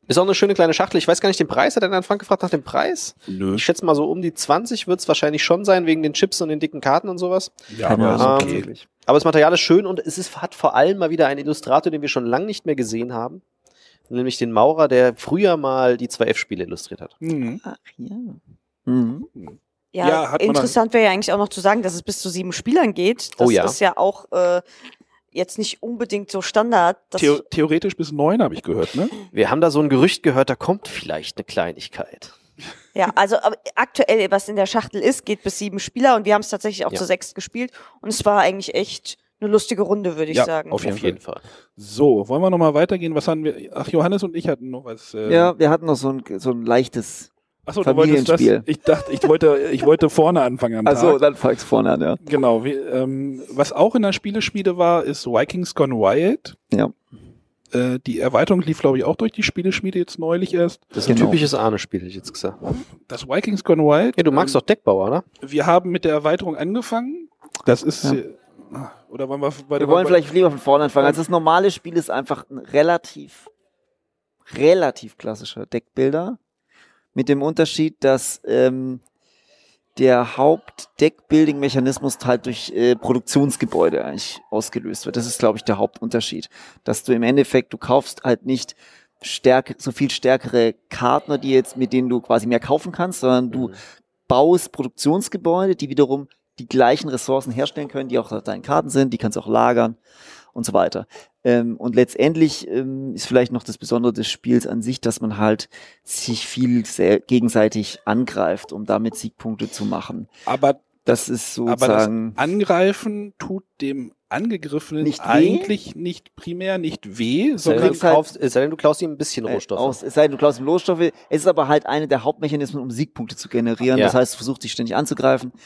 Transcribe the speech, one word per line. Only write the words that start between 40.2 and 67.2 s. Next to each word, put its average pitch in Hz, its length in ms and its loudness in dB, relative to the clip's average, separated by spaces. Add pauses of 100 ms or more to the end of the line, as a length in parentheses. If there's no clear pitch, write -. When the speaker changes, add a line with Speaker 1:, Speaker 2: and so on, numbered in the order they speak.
Speaker 4:
ich 156 60 -2
Speaker 2:
Ja, 123 80 4
Speaker 4:
sagen. - 260 -4
Speaker 2:
auf 98 120 -4
jeden 101 120 -4
Speaker 1:
Auf 104 40 -12
Speaker 2:
Fall. 92 100 -2
Speaker 1:
jeden 87 120 -8
Fall. - 200 -14 (360)
Speaker 2:
So, 104 500 2
wollen 135 160 0
wir 190 80 2
nochmal 170 240 2
weitergehen? 170 400 0
Was 147 120 -2
haben 160 160 -2
wir? - 300 -6
Ach, - 140 -8
Johannes 180 340 0
und 175 140 -6
ich 165 140 -4
hatten 127 200 -6
noch 127 160 -12
was, 113 300 -16
äh 107 180 -2
Speaker 3:
Ja, 170 240 4
wir 160 140 4
hatten 160 160 0
noch 151 80 2
so 135 160 -4
ein, 135 120 -8 (140)
so 127 140 -2
ein 120 140 -4
leichtes 120 680 -2 (340)
Speaker 2:
Ach - 100 -12
so, 196 80 -2
du 135 120 4
wolltest 151 320 4
das? 165 140 4
Speaker 3:
Familienspiel. 110 240 4
Speaker 2:
Ich 151 160 -4
dachte, - 320 0
ich - 140 -2
wollte, 151 440 4
ich 131 140 -2
wollte 156 240 6
vorne 160 320 4
anfangen 123 380 -2
am 107 80 2
Speaker 3:
Ach 143 100 4
so, 165 140 6
Speaker 2:
Tag. 139 100 4
Speaker 3:
dann 147 140 4
fangst - 280 0
vorne 110 280 2
an, 80 100 0
ja. 80 140 0 (100)
Speaker 2:
Genau, 123 400 2
wir, 135 260 -6
ähm, 131 600 -6
was 139 200 -2
auch 196 240 2
in 240 60 2
der 202 100 0
Spieleschmiede 196 680 -6
war, 170 280 2
ist 139 220 -8
Vikings 127 480 -2
Gone 135 200 0
Wild. 139 600 0 (160)
Speaker 3:
Ja. - 160 2 (840)
Speaker 2:
Äh, 127 360 -2
die - 140 -4
Erweiterung 131 420 2
lief, 156 160 -4
glaub 135 160 2
ich, 131 80 0
auch 113 120 0
durch 226 180 -2
die 214 100 -4
Spieleschmiede 185 560 -2
jetzt - 180 -6
neulich 170 380 -2
erst. 175 340 0
Speaker 1:
Das 104 160 -6
ist - 60 2
ein 120 40 6
Speaker 3:
Genau. 117 120 4
Speaker 1:
typisches 151 260 2
Arne-Spiel, 107 460 -2
hätte 90 100 -10
ich 90 60 -18
jetzt - 180 -14
gesagt. - 240 -8 (500)
Speaker 2:
Das 131 200 -14
Vikings 196 360 -2
Gone 160 200 4
Wild, 156 340 4
Speaker 1:
Ja, 175 60 2
du 156 80 4
magst 139 240 0
Speaker 2:
ähm, 131 60 4
Speaker 1:
doch - 40 -20
Deckbauer, 98 420 2
oder? 147 160 -2 (180)
Speaker 2:
wir 147 260 -2
haben 180 240 4
mit 175 140 -4
der 160 80 4
Erweiterung 156 440 -2
angefangen. 240 720 -6 (360)